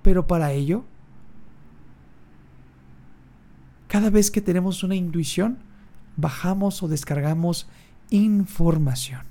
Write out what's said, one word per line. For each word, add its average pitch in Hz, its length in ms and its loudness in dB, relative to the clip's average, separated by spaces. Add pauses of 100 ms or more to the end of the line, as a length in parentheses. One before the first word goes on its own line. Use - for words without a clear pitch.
Pero 175 260 6
para 160 240 0
ello, 143 320 -4 (3000)
cada 208 220 2
vez 202 220 6
que 208 100 0
tenemos 185 420 -2
una 190 120 -2
intuición, 175 640 -2 (580)
bajamos 185 640 -2
o 175 60 -4
descargamos 156 800 -2 (420)
información. 160 1200 2